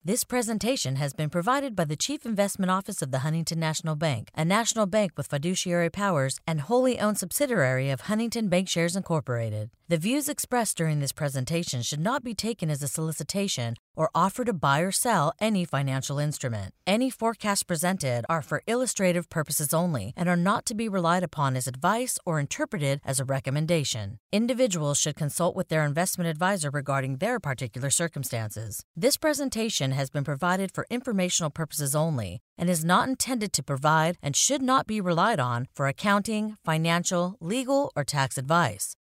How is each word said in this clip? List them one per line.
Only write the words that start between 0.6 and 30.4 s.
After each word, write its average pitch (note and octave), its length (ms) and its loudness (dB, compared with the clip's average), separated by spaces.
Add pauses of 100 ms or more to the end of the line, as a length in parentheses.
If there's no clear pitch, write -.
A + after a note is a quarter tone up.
has C#3 180 -2
been D3+ 160 -2
provided A#3+ 460 0
by F3 100 2
the D3 120 -2
Chief - 280 -4
Investment G3+ 460 0
Office F#3+ 320 -2
of C3 80 -4
the C3 80 0
Huntington D#3+ 400 0
National D#3 360 -2
Bank, D3 380 -2
a D3+ 100 0
national G#3+ 440 2
bank G3+ 280 2
with - 120 -4
fiduciary E3+ 640 0
powers E3+ 560 0
and D#3+ 140 0
wholly B3 380 2
owned G#3 200 2
subsidiary C#3 720 2
of C3+ 100 -2
Huntington A3 480 -2
Bancshares F3 480 2
Incorporated. A#2 720 -2 (200)
The E3+ 80 4
views C4 320 0
expressed B3 480 -2
during D#3 220 2
this C#3 120 -2
presentation C#3 720 -2
should D3 180 -4
not A#3+ 240 0
be A#3 120 -6
taken G3+ 340 -4
as C#3+ 140 -2
a C#3+ 40 -4
solicitation D#3 880 -4 (220)
or - 180 0
offer F#3+ 320 0
to A#3 80 0
buy D3 280 4
or F#3+ 100 0
sell F3+ 500 2
any G#3 240 2
financial C3+ 540 -2
instrument. A#2 560 -4 (100)
Any A#3+ 240 2
forecasts G#3+ 540 -2
presented D#3 680 0
are E3 140 0
for - 240 -4
illustrative G3+ 640 0
purposes D3+ 420 -2
only D#3 420 0
and F3 140 0
are F3 80 4
not G3 300 2
to A3+ 80 -4
be A3+ 120 -2
relied F3+ 360 2
upon C#3+ 320 0
as B2+ 120 -2
advice F#3+ 560 0
or D#3+ 160 0
interpreted C#3+ 640 -2
as C3+ 160 -2
a C3 60 -2
recommendation. C3+ 960 0 (120)
Individuals G3+ 680 2
should D3+ 160 0
consult E3 400 0
with F3+ 140 -4
their D#3 140 2
investment E3+ 460 0
advisor E3 400 0
regarding C3+ 480 -2
their A3 220 0
particular C3 500 -4
circumstances. A2+ 960 -4 (100)
This A3+ 220 2
presentation C4 720 0
has C3+ 220 -2
been D3 120 -2
provided F3+ 480 -2